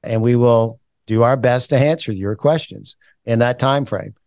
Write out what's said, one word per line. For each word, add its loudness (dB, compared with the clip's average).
And -4
we 2
will 2
do 0
our 2
best 0
to 2
answer 0
your -6
questions -4
in 0
that 0
time 0
frame. -10